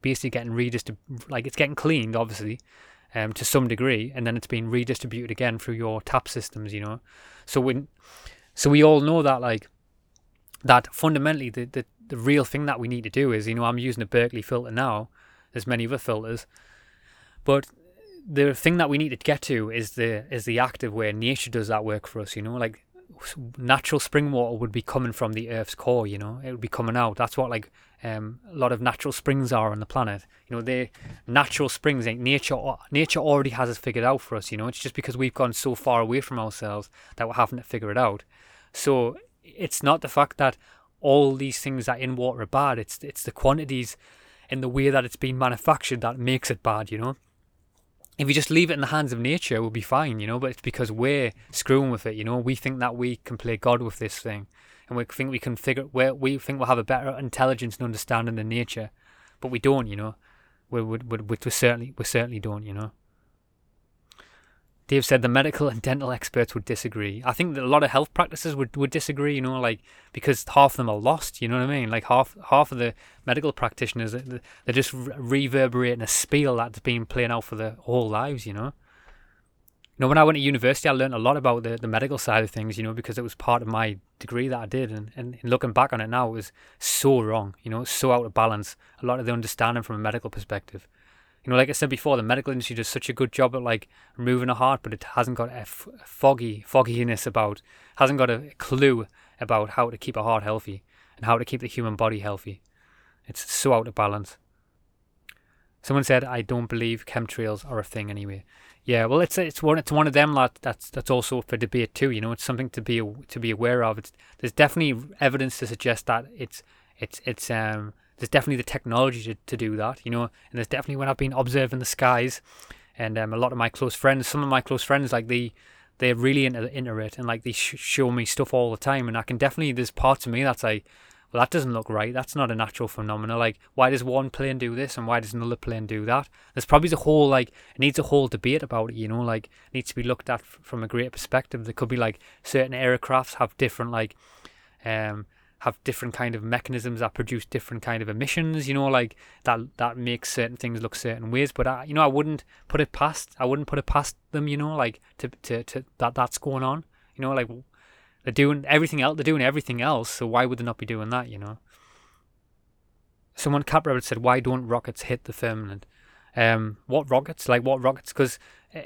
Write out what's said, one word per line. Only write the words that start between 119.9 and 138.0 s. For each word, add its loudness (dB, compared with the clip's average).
you -6
know, -2
and -4
there's -6
definitely, -4
when -2
I've 0
been -2
observing 0
the -6
skies, 2
and, -4
um, -2
a -4
lot 2
of -6
my 2
close -2
friends, 4
some -2
of 0
my 4
close -2
friends, 2
like, 0
they, -2
they're 4
really 4
into, -2
into -4
it, -8
and, -6
like, -4
they -6
sh-, -4
show 2
me 0
stuff -2
all 2
the -6
time, -2
and -4
I -2
can -6
definitely, 2
there's -2
parts 2
of -4
me 0
that's 0
like, -2
"Well, 4
that 4
doesn't 0
look -6
right, -2
that's -6
not 0
a -2
natural -4
phenomena, -6
like, 0
why 6
does 2
one 0
plane -4
do -4
this, -6
and -6
why 2
does -6
another -4
plane -6
do -6
that?" 0
There's -4
probably 6
the 2
whole, 6
like, 4
it -20
needs 2
a 0